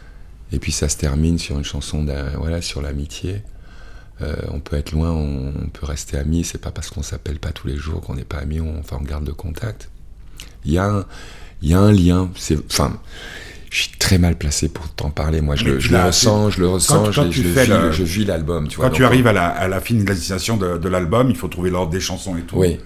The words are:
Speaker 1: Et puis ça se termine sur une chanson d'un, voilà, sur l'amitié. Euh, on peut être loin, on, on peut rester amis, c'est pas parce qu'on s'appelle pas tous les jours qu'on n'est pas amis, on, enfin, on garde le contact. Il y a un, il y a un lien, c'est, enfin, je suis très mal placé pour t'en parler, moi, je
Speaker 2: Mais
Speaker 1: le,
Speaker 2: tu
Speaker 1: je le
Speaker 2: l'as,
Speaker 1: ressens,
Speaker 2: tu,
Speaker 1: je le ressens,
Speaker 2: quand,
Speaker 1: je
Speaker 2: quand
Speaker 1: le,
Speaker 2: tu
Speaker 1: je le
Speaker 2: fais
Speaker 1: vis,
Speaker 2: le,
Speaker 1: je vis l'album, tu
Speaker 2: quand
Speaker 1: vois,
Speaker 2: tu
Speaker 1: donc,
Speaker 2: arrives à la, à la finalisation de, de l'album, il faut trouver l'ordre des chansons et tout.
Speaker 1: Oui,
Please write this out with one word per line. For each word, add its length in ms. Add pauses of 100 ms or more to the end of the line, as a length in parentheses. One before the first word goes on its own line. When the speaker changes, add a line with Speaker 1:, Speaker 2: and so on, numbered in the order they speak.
(520)
Speaker 1:
Et 80
puis 140
ça 160
se 80
termine 420
sur 180
une 60
chanson 400
d'un, 340
voilà, 240
sur 200
l'amitié. 600 (800)
Euh, 140 (160)
on 80
peut 160
être 160
loin, 200
on, 420 (100)
on 60
peut 160
rester 320
amis, 260
c'est 160
pas 120
parce 180
qu'on 120
s'appelle 380
pas 120
tous 160
les 100
jours 240
qu'on 140
n'est 100
pas 120
amis, 220
on, 200
enfin, 200
on 40
garde 220
le 80
contact. 560 (760)
Il 80
y 40
a 80
un, 200 (560)
il 80
y 40
a 60
un 120
lien, 440
c'est, 220 (120)
enfin, 300 (720)
je 100
suis 160
très 220
mal 180
placé 320
pour 200
t'en 200
parler, 320
moi, 140
je 80
Speaker 2:
Mais 80
Speaker 1:
le, 80
Speaker 2:
tu 80
Speaker 1:
je 40
le 60
Speaker 2:
l'as, 100
Speaker 1:
ressens, 420
Speaker 2:
tu, 80
Speaker 1:
je 20
le 80
ressens, 380
Speaker 2:
quand, 60
Speaker 1:
je 100
Speaker 2:
quand 40
Speaker 1:
le, 60
Speaker 2:
tu 100
Speaker 1:
je 60
le 60
Speaker 2:
fais 120
Speaker 1:
vis, 60
Speaker 2:
le, 200
Speaker 1:
je 120
vis 220
l'album, 420
tu 100
Speaker 2:
quand 60
Speaker 1:
vois, 80
Speaker 2:
tu 100
Speaker 1:
donc, 100
Speaker 2:
arrives 140
à 80
la, 140
à 200
la 140
finalisation 760
de, 200
de 120
l'album, 420
il 40
faut 120
trouver 240
l'ordre 200
des 80
chansons 380
et 60
tout. 140
Speaker 1:
Oui, 280